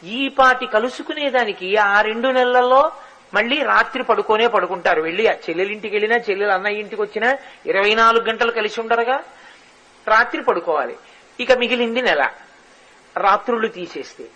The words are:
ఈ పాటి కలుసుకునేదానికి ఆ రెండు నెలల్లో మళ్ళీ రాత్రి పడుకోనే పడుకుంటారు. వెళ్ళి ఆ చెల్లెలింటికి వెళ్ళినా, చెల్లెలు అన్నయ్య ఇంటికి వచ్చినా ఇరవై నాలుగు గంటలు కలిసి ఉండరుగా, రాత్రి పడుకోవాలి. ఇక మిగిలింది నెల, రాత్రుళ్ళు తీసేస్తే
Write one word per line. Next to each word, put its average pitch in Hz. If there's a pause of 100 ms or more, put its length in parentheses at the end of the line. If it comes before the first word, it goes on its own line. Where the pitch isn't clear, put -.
ఈ 247
పాటి 254
కలుసుకునేదానికి 233
ఆ 208
రెండు 226
నెలల్లో 254 (440)
మళ్ళీ 233
రాత్రి 226
పడుకోనే 214
పడుకుంటారు. 180
వెళ్ళి 185
ఆ 196
చెల్లెలింటికి 202
వెళ్ళినా, 214 (140)
చెల్లెలు 202
అన్నయ్య 202
ఇంటికి 208
వచ్చినా 220 (300)
ఇరవై 196
నాలుగు 226
గంటలు 226
కలిసి 214
ఉండరుగా, 233 (880)
రాత్రి 226
పడుకోవాలి. 165 (460)
ఇక 247
మిగిలింది 240
నెల, 151 (880)
రాత్రుళ్ళు 214
తీసేస్తే 170 (120)